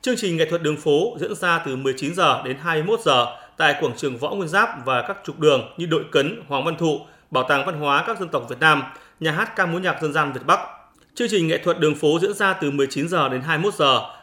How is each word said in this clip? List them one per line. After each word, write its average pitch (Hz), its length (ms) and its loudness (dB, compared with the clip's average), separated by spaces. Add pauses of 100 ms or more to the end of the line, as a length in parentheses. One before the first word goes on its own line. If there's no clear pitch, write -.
Chương 254 160 0
trình 175 180 -2
nghệ 160 140 2
thuật 170 120 -2
đường 151 140 0
phố 160 440 2
diễn 190 140 -4
ra 170 240 0
từ 143 180 -4
mười 135 200 -2
chín 147 180 -6
giờ 165 300 2
đến 131 180 -4
hai 165 140 0
mươi 156 100 -2
mốt 220 140 0
giờ 127 260 4 (300)
tại 147 240 4
quảng 131 160 -2
trường 131 220 -4
Võ 143 120 -4
Nguyên 196 180 -4
Giáp 202 200 2 (160)
và 123 240 0
các 196 160 -6
trục - 140 -10
đường 143 380 4
như 170 100 -6
Đội 160 240 -2
Cấn, 160 380 0
Hoàng 139 160 -4
Văn 165 140 -2
Thụ, 160 220 0 (300)
Bảo 127 180 2
tàng 139 180 2
Văn 165 140 -6
hóa 147 260 2
các 226 120 -4
dân 180 100 -6
tộc 131 200 -4
Việt 123 120 -8
Nam, 151 220 6 (380)
Nhà 160 120 -2
hát 196 240 -2
ca 190 100 2
múa 170 120 -2
nhạc 180 240 -2
dân 151 100 -2
gian 147 200 0
Việt 127 140 -8
Bắc. 175 120 4 (560)
Chương 240 160 -2
trình 190 160 2
nghệ 160 180 2
thuật 175 160 0
đường 151 140 4
phố 151 280 2
diễn 196 120 0
ra 196 180 2
từ 156 180 -2
mười 139 200 2
chín 143 180 -4
giờ 165 200 2
đến 127 120 -4
hai 156 180 -2
mươi 165 60 -2
mốt 202 100 0
giờ 135 260 4 (220)